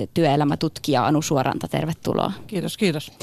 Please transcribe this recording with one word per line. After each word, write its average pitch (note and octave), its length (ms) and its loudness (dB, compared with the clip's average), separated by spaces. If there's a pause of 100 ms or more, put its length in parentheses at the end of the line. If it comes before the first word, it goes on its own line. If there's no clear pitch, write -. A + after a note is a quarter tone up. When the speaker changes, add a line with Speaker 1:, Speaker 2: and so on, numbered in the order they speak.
(140)
Speaker 1:
työelämätutkija D3 920 2
Anu E3+ 160 2
Suoranta. C#3 460 0
Tervetuloa. - 640 -2 (160)
Speaker 2:
Kiitos, E3 300 -6
kiitos. D#3+ 340 -2 (120)